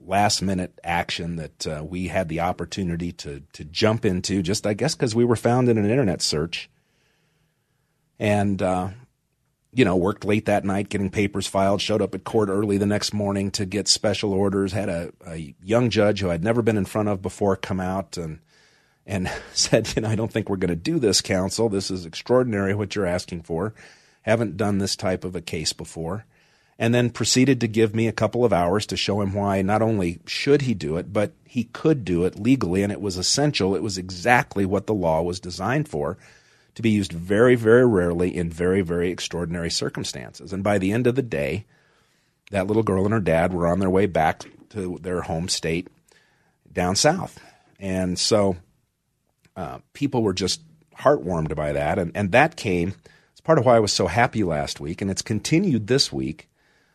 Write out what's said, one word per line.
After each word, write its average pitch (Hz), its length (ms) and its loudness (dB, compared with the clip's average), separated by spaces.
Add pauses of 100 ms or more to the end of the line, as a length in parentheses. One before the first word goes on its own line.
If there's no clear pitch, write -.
last 101 360 2
minute 92 440 -2
action 85 500 -4
that, 78 320 -10
uh, 76 160 -6
we 87 240 -6
had 85 220 -2
the 80 100 -2
opportunity 87 720 -4
to, 71 400 -14
to - 140 -16
jump 107 400 0
into, 95 360 0
just, 92 240 -2
I 104 80 0
guess, 117 220 -2
'cause 120 180 -2
we 120 120 4
were 117 100 4
found 123 320 2
in 113 100 4
an 104 120 2
internet 113 320 0
search. - 480 -4 (1500)
And, 101 440 0
uh, 92 300 0 (840)
you 127 100 4
know, 92 140 4
worked 95 260 0
late 107 220 0
that 104 180 2
night 98 240 -2
getting 98 220 -4
papers 98 360 -2
filed, 98 360 2
showed 107 200 0
up 95 140 -2
at 95 80 -12
court 107 240 0
early 101 300 0
the 101 80 0
next 104 280 -2
morning 101 380 -2
to 101 140 -4
get 95 240 -2
special 101 420 0
orders, 98 400 0
had 95 160 -4
a, 87 240 -6 (160)
a 80 340 -10
young 113 280 2
judge 104 320 2
who 90 100 0
I'd 82 120 -2
never 117 180 2
been 107 160 2
in 95 80 0
front 107 240 -2
of 95 120 -2
before 98 360 0
come 92 240 -6
out 92 340 -6
and, 80 240 -8 (680)
and 92 240 -4 (120)
<laughs> - 120 -20
said, - 400 0
"You 110 100 0
know, 107 60 -2
I 110 60 0
don't 110 160 -2
think 107 160 -2
we're 101 80 -2
gonna 90 200 0
do 143 240 -2
this, 101 200 4
counsel. 95 480 0
This 98 240 -2
is 92 140 -6
extraordinary 101 680 0
what 104 220 -4
you're 104 100 0
asking 87 360 -4
for. 85 320 -4 (480)
Haven't 110 340 0
done 104 220 0
this 95 180 -2
type 92 300 -2
of 92 100 -8
a 87 60 -8
case 82 320 -6
before." 85 520 -8 (560)
And 117 140 2
then 120 140 4
proceeded 127 500 2
to 120 80 2
give 110 260 2
me 113 140 2
a 107 60 -2
couple 120 320 2
of 101 80 2
hours 87 320 2
to 95 100 -6
show 101 240 -2
him 98 140 -2
why 101 280 0
not 104 200 2
only 98 440 0
should 143 360 2
he 123 120 0
do 78 220 -4
it, 90 160 -6
but 104 220 -2 (100)
he - 220 -6
could 151 400 0
do 87 180 2
it 92 160 -2
legally, 101 440 2
and 101 80 0
it 92 100 -8
was 95 160 -4
essential. 101 580 0
It 82 80 -2
was 98 140 -4
exactly 95 680 0
what 95 220 -2
the 110 60 0
law 82 280 2
was 87 200 -4
designed 95 480 -4
for, 76 280 -4 (580)
to - 60 -10
be 113 100 4
used 101 200 0
very, 101 440 4
very 117 300 8
rarely 90 480 2
in 85 160 -2
very, 90 300 0
very 87 320 0
extraordinary 85 580 -6
circumstances. - 840 -8
And 98 100 -4
by 104 140 2
the 95 160 2
end 123 120 0
of 120 100 2
the 135 60 2
day, 80 440 -4 (840)
that 95 160 -2
little 107 160 2
girl 95 200 2
and 104 100 0
her 113 60 2
dad 85 320 2
were 85 160 0
on 87 120 2
their 95 100 0
way 95 160 4
back 82 380 0 (260)
to 90 320 -8
their 87 220 -4
home 85 260 -4
state 82 400 -4 (840)
down 90 240 0
south. 151 460 0 (360)
And 92 400 -2
so, 101 380 2 (1000)
uh, 71 220 -10 (120)
people 131 320 -2
were 101 80 2
just 92 300 -2 (360)
heartwarmed 85 600 2
by 76 160 -2
that. 73 260 0
And, 82 160 -4
and 101 160 -2
that 139 240 4
came, 92 380 -2 (400)
it's - 80 -20
part 160 160 4
of 117 80 4
why 123 100 8
I 113 60 6
was 101 100 2
so 98 160 0
happy 107 380 0
last 73 340 -2
week, 76 220 -8
and 98 100 -2
it's 92 100 -4
continued 120 680 0
this 131 260 2
week. - 320 -6 (500)